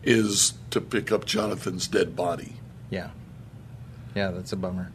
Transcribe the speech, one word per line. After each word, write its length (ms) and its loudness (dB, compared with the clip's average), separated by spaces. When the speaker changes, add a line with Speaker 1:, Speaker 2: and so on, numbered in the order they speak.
Speaker 1:
is 500 6
to 100 4
pick 300 -2
up 140 4
Jonathan's 640 -2
dead 260 4
body. 420 -2
Speaker 2:
Yeah. 180 -4
Yeah, 160 2
that's 220 -6
a 40 -2
bummer. 380 -2